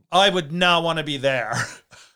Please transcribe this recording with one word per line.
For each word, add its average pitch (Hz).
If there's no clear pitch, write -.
I 190
would 175
not 175
wanna 160
be 147
there. 123
<laughs> 120